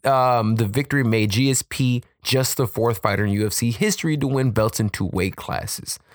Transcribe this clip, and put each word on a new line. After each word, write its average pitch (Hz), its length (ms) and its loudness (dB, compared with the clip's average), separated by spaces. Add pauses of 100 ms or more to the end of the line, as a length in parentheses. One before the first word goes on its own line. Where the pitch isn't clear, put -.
um, 123 520 2
the 113 100 2
victory 135 380 0
made 110 260 2
G 135 200 2
S 131 120 0
P 123 400 -2 (200)
just 131 340 0
the 131 100 2
fourth 113 360 -2
fighter 101 220 0
in 101 80 0
U 104 140 0
F 98 60 -4
C 117 200 0
history 160 440 0
to 139 100 -2
win 131 260 0
belts 110 280 2
in 110 80 0
two - 180 -4
weight 92 300 -2
classes. - 640 -8 (160)